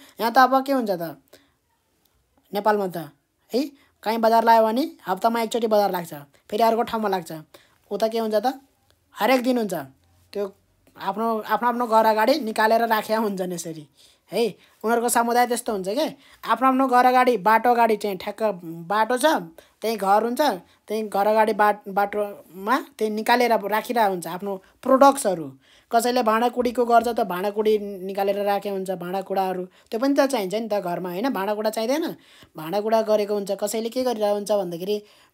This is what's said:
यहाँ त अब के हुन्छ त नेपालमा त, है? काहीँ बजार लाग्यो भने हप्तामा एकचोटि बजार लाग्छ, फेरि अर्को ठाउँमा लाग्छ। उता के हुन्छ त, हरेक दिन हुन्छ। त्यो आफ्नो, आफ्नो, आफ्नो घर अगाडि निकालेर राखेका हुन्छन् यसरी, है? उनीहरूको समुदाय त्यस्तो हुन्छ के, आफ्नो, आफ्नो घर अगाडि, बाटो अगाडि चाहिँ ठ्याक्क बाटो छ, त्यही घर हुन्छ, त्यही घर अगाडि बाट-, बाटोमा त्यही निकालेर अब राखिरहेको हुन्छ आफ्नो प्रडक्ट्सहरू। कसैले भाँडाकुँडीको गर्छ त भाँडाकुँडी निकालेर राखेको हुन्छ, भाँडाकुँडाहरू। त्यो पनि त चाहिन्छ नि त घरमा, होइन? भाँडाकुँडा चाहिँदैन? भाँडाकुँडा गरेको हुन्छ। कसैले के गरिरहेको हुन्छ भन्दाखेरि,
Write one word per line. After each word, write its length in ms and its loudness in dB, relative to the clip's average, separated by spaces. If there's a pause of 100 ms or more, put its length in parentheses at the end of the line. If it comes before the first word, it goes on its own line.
(200)
यहाँ 120 -2
त 60 2
अब 280 4
के 60 -2
हुन्छ 200 0
त 300 -6 (1300)
नेपालमा 340 2
त, 100 -8 (560)
है? 300 -4 (200)
काहीँ 160 -2
बजार 240 4
लाग्यो 240 6
भने 240 -2 (160)
हप्तामा 340 0
एकचोटि 260 -2
बजार 240 2
लाग्छ, 220 -8 (360)
फेरि 140 0
अर्को 180 4
ठाउँमा 280 -2
लाग्छ। 240 -4 (580)
उता 160 -2
के 120 -2
हुन्छ 160 -2
त, 240 -2 (600)
हरेक 240 2
दिन 140 0
हुन्छ। 160 -2 (600)
त्यो 220 -6 (420)
आफ्नो, 420 -2
आफ्नो, 280 -2
आफ्नो 200 -2
घर 180 4
अगाडि 340 2
निकालेर 480 2
राखेका 320 0
हुन्छन् 340 -4
यसरी, 340 -12 (440)
है? 240 -2 (280)
उनीहरूको 260 0
समुदाय 380 2
त्यस्तो 240 -4
हुन्छ 180 -6
के, 260 -2 (280)
आफ्नो, 240 2
आफ्नो 200 2
घर 180 4
अगाडि, 320 4
बाटो 320 4
अगाडि 260 4
चाहिँ 220 -6
ठ्याक्क 260 -8 (200)
बाटो 540 -2
छ, 80 0 (580)
त्यही 120 -2
घर 280 2
हुन्छ, 180 -2 (460)
त्यही 200 -6
घर 200 0
अगाडि 260 4
बाट-, 360 2
बाटोमा 920 -4 (180)
त्यही 140 -2
निकालेर 400 2
अब 160 0
राखिरहेको 440 0
हुन्छ 160 -6
आफ्नो 280 -8 (260)
प्रडक्ट्सहरू। 720 4 (400)
कसैले 320 2
भाँडाकुँडीको 640 0
गर्छ 220 4
त 120 -4
भाँडाकुँडी 600 0
निकालेर 600 -4
राखेको 340 -2
हुन्छ, 160 -6
भाँडाकुँडाहरू। 760 -4
त्यो 340 -10
पनि 180 0
त 80 4
चाहिन्छ 300 -4
नि 160 -4
त 80 0
घरमा, 300 -6
होइन? 200 -4
भाँडाकुँडा 400 -4
चाहिँदैन? 460 -4 (420)
भाँडाकुँडा 440 0
गरेको 320 0
हुन्छ। 180 -4
कसैले 380 -4
के 140 -4
गरिरहेको 320 0
हुन्छ 160 -4
भन्दाखेरि, 460 -2 (360)